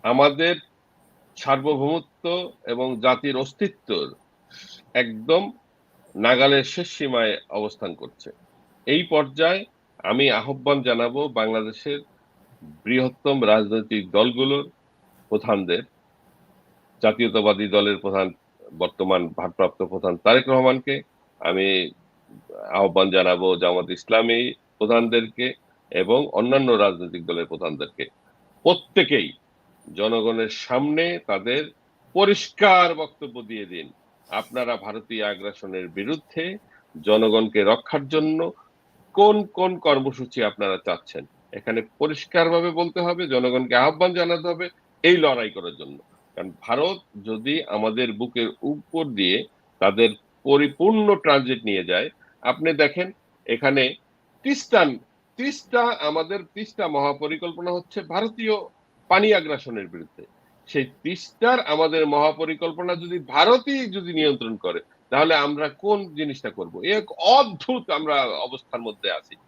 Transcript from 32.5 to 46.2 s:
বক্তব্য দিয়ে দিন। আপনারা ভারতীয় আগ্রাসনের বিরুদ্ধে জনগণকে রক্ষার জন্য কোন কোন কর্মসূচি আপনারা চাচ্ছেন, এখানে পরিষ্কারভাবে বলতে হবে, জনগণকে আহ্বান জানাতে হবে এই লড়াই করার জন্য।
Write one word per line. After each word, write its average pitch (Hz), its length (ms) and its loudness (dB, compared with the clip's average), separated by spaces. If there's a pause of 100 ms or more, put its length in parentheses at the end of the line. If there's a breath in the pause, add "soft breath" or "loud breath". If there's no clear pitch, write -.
বক্তব্য 139 340 -12 (160)
দিয়ে 104 220 -10
দিন। 80 140 -12 (420)
আপনারা 120 440 -6 (120)
ভারতীয় 107 460 -8
আগ্রাসনের 95 540 -10 (120)
বিরুদ্ধে 151 480 -8 (600 soft breath)
জনগণকে 110 560 4
রক্ষার 113 400 2 (100)
জন্য 156 260 0 (800 soft breath)
কোন 208 160 8 (220)
কোন 185 140 0 (160)
কর্মসূচি 131 520 0 (100)
আপনারা 98 360 -2
চাচ্ছেন, 82 380 -6 (340)
এখানে 117 220 -4 (220)
পরিষ্কারভাবে 165 680 0 (100)
বলতে 175 280 -2
হবে, 175 160 -2 (100)
জনগণকে 127 500 0
আহ্বান 156 360 2
জানাতে 170 320 -2
হবে 170 140 -6 (440)
এই 180 140 8
লড়াই 120 320 2
করার 87 260 -10
জন্য। 71 160 -16 (360)